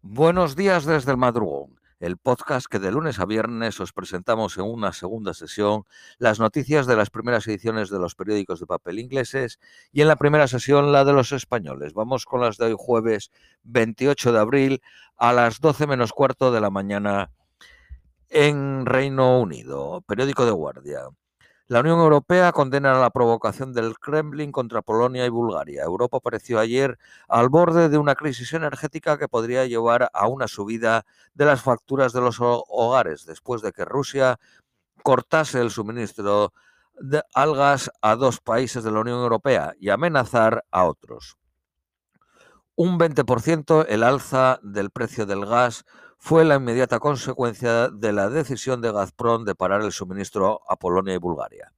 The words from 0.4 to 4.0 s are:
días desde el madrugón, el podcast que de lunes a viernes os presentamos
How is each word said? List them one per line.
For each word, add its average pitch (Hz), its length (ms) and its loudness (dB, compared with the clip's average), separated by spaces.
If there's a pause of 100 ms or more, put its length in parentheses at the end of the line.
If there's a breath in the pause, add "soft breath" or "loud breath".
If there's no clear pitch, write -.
días 180 300 2
desde 143 260 0
el 131 60 0
madrugón, 90 640 -2 (180)
el 87 160 -6
podcast 127 520 -2
que 113 120 -4
de 95 140 -2
lunes 139 260 -4
a 90 60 0
viernes 110 560 -4
os 90 100 -8
presentamos 98 640 -4